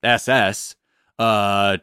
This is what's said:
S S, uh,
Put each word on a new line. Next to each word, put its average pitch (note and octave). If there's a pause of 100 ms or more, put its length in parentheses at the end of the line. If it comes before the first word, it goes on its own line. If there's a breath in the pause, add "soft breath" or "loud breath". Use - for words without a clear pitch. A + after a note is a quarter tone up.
S A#2
S, G#2+ (440)
uh, G2+